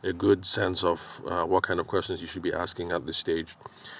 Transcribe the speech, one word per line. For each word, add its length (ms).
a 80
good 320
sense 400
of, 440
uh, 180
what 160
kind 180
of 80
questions 320
you 80
should 140
be 100
asking 400
at 140
this 120
stage. 380